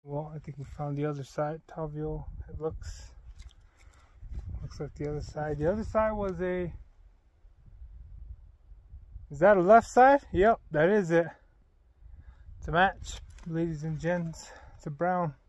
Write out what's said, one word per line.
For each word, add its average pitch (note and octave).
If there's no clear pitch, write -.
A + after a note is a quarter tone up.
Well, D3
I D3+
think C#3
we C3+
found D3
the D3
other D3
side, D3+
Tavio, D3+
it -
looks. -
Looks -
like C#3+
the D3
other D3
side. D3+
The D3+
other G#3+
side A3
was G3
a, F3+
is C#3+
that G3
a -
left A3
side? C4+
Yep, G3+
that D#3
is G3
it. E3+
It's -
a D3+
match, -
ladies E3
and D#3
gents. E3
It's -
a D#3+
brown. F3